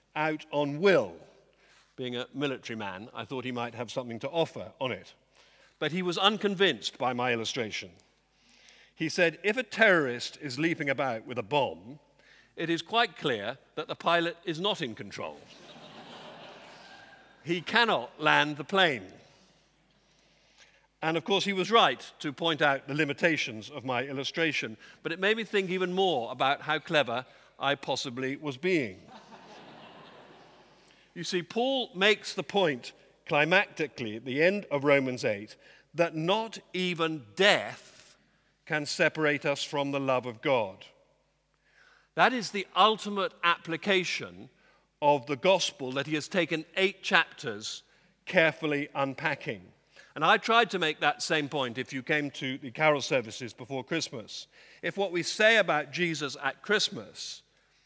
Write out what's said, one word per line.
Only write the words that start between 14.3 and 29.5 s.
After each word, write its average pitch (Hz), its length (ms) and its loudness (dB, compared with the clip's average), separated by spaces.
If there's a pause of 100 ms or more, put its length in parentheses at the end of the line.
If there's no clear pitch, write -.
is 160 140 -6
not 190 220 -4
in 117 120 -6
control. 90 520 -12
<laughs> - 2000 -20
He 170 180 -2
cannot 185 600 2
land 147 360 4
the 147 60 -6
plane." 147 480 2 (1900)
And 160 160 2
of 156 80 -4
course, 196 180 2
he 196 100 -2
was 190 160 -2
right 175 320 6 (180)
to 147 140 -6
point 160 300 0
out 139 240 4
the 139 80 -4
limitations 143 760 0
of 139 160 -12
my 127 200 -2
illustration, 139 720 -2 (280)
but 156 80 -4
it 165 80 -8
made 208 180 2
me 226 60 -4
think 190 260 -2
even 185 240 -2
more 160 380 2
about 135 300 0
how 151 180 -2
clever 131 460 0 (340)
I 139 160 0
possibly 131 600 -6
was 143 200 -8
being. 135 440 -2 (2000)